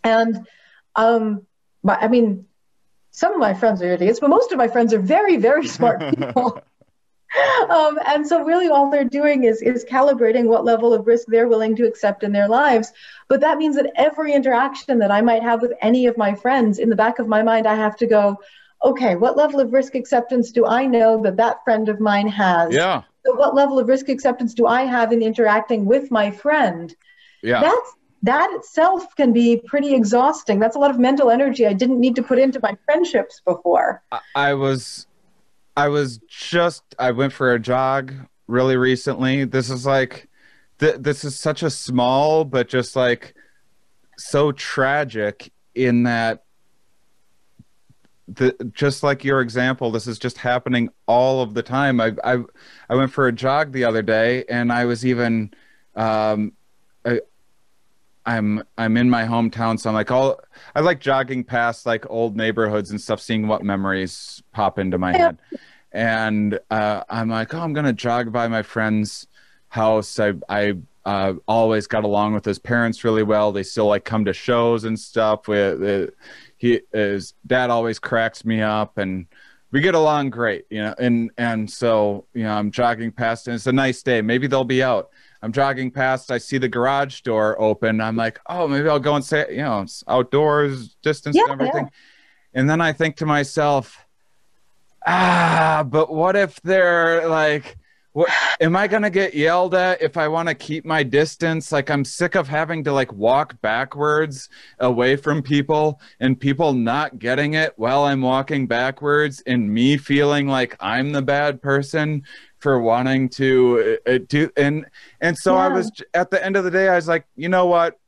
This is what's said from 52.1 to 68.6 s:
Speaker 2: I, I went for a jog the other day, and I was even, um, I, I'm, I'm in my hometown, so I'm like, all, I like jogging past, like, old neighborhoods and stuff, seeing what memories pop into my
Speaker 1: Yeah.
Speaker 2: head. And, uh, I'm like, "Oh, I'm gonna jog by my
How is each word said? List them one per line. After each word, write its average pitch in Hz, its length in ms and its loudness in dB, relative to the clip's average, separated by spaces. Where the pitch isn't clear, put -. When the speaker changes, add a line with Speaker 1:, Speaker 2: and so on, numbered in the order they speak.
Speaker 2:
I, 123 180 0
I 120 80 -2
went 131 160 0
for 131 160 0
a 120 40 0
jog 135 400 -2
the 131 120 -2
other 110 180 0
day, 113 460 0
and 120 240 -2
I 120 140 0
was 120 200 -4
even, 117 460 -2
um, 107 580 -2
I, 120 160 -2
I'm, 107 400 -2
I'm 113 200 0
in 123 120 4
my 120 140 2
hometown, 113 560 -2
so 113 120 -6
I'm 107 40 -2
like, 107 160 -2
all, 131 300 0
I 151 60 0
like 165 180 0
jogging 131 460 -2
past, 120 420 -4
like, 113 240 -2
old 113 260 -4
neighborhoods 107 540 -2
and 104 100 -8
stuff, 107 200 -4
seeing 110 260 -4
what 107 160 -2
memories 98 800 -6
pop 101 280 -2
into 92 180 -2
my 92 140 -2
Speaker 1:
Yeah. - 60 2
Speaker 2:
head. 339 200 0
And, 107 640 -2
uh, 107 400 -2
I'm 113 220 -6
like, 113 240 -6
"Oh, 165 60 -8
I'm 160 120 -6
gonna 143 200 -2
jog 120 400 -4
by 117 160 -2
my 113 140 -2